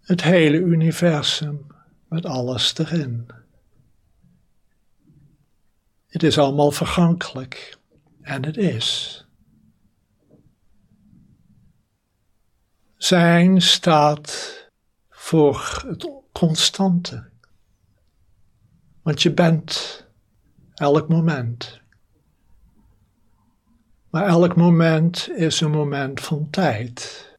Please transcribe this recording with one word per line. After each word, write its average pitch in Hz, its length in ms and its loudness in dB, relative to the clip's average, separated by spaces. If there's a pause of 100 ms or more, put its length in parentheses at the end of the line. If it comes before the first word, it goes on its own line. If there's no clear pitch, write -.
Het 175 220 -2
hele 156 340 4
universum 160 1080 0 (420)
met 165 180 -6
alles 127 520 -4
erin. 139 520 -4 (2750)
Het 160 160 -6
is 151 160 4
allemaal 143 320 2
vergankelijk 170 1080 -2 (420)
en 139 240 -8
het 151 120 -6
is. - 720 -4 (3750)
Zijn 175 680 4
staat 151 920 0 (540)
voor - 760 0
het 277 240 -10 (220)
constante. 175 1000 0 (1700)
Want 151 200 -2
je 170 120 4
bent - 720 0 (680)
elk 151 340 2
moment. 147 720 -2 (2250)
Maar 170 160 -2
elk 175 300 2
moment 165 720 2
is 170 300 -2
een 156 100 -2
moment 139 500 -4
van 151 300 -6
tijd. 120 760 -6 (120)